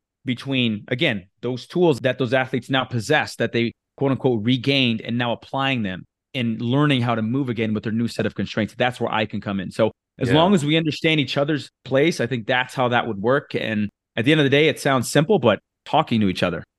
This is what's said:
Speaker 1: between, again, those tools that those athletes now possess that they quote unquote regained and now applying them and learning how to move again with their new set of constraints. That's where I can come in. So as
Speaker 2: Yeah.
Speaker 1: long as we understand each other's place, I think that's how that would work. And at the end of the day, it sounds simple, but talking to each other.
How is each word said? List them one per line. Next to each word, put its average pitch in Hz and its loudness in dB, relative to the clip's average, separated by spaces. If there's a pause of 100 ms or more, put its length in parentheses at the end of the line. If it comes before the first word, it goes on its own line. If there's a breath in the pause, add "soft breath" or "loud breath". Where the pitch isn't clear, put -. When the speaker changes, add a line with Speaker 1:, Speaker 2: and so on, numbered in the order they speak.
(240)
Speaker 1:
between, 123 -2
again, 123 -2 (160)
those 123 -6
tools 165 2
that 127 -2
those 127 0
athletes 131 0
now 135 0
possess 120 -2
that 117 -2
they 117 0 (240)
quote 135 0
unquote 120 0
regained 127 2
and 117 -6
now 120 -2
applying 135 -4
them 92 -8 (300)
and 117 -4
learning 135 2
how 120 0
to 113 -2
move 123 -2
again 110 -2
with 107 -4
their 110 -4
new 113 -2
set 110 -4
of 104 -4
constraints. 104 -4
That's 123 -2
where 117 -2
I 110 0
can 104 -8
come 98 -4
in. 90 -8
So 110 0 (280)
as 127 -2
Speaker 2:
Yeah. 127 4
Speaker 1:
long 180 6
as 147 2
we 151 0
understand 160 0
each 127 -4
other's 147 -2 (160)
place, 143 2
I 120 0
think 120 -6
that's 127 0
how 127 0
that 117 0
would 110 -6
work. 127 0
And 107 -2 (260)
at 117 0
the 135 6
end 160 4
of 147 4
the 135 2
day, 147 4
it 135 -2
sounds 131 0
simple, 160 2
but 110 2 (240)
talking 143 0
to 104 2
each 85 -2
other. 85 -2 (140)